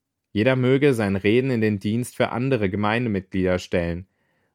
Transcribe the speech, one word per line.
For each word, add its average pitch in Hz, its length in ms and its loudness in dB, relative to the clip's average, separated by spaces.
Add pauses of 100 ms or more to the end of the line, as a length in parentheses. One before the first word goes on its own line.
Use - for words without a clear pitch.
(320)
Jeder 123 240 2
möge 131 380 2
sein 101 220 0
Reden 120 340 2
in 117 100 0
den 107 180 0
Dienst 113 380 -4
für 120 140 0
andere 117 380 -2
Gemeindemitglieder 98 880 0
stellen, 87 480 -4 (480)